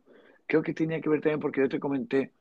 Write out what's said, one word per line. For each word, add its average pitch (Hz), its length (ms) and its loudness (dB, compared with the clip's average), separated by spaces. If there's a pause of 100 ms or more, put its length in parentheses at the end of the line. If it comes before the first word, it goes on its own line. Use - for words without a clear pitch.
(460)
creo 160 160 4
que 156 120 -2
tenía 160 280 -2
que 156 80 -2
ver 151 120 2
también 151 180 0
porque 139 220 0
yo 135 80 4
te 147 100 -2
comenté 135 600 -2